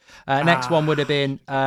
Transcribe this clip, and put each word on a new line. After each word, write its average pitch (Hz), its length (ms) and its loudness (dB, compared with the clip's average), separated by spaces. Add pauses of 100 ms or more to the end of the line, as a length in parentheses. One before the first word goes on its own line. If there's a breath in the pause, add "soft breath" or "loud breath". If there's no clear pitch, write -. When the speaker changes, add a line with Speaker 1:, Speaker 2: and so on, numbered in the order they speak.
(260 loud breath)
Speaker 1:
Uh, 139 160 0
next 165 240 2
Speaker 2:
Ah, 165 80 0
Speaker 1:
one 151 140 2
would 147 100 2
have 143 100 -2
been, 139 300 -2
Speaker 2:
should've - 80 -20
done 139 100 -6 (100)